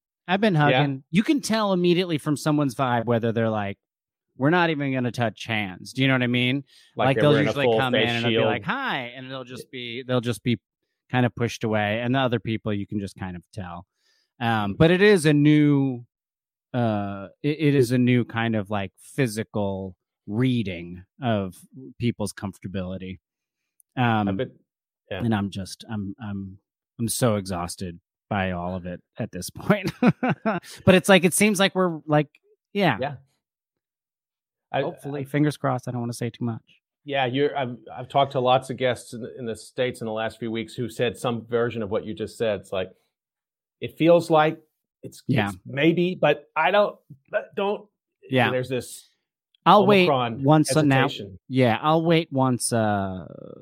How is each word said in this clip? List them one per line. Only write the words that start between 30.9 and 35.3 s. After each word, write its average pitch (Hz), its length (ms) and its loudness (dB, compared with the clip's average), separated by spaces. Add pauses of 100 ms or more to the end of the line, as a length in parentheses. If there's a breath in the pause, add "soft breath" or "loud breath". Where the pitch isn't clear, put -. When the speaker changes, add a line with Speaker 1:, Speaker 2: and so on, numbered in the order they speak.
Speaker 1:
it's 185 140 2
like, 185 160 6
it 180 100 2
seems 202 240 2
like 190 160 0
we're, 180 320 0
like, 151 220 2 (440)
yeah. 170 260 2
Speaker 2:
Yeah. 135 160 -6 (1600)
I, 135 100 -2
Speaker 1:
Hopefully, 147 400 -8
Speaker 2:
I 131 40 -10
Speaker 1:
fingers 147 320 0